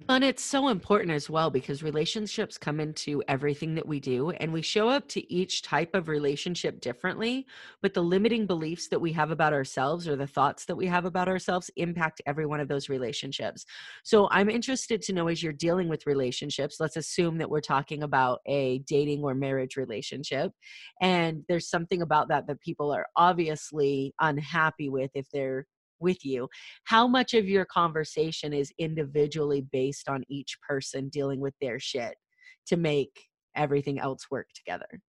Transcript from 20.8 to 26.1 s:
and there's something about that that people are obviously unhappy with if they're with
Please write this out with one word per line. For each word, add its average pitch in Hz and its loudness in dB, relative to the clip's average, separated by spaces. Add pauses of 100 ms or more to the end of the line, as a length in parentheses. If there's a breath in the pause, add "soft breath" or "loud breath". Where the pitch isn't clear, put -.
and 170 2
there's 170 0
something 175 0
about 151 4
that 143 0
that 143 -6
people 147 -2
are 107 0
obviously 151 2
unhappy 156 0
with 135 -2
if 135 -6
they're 135 -2 (340)
with 180 0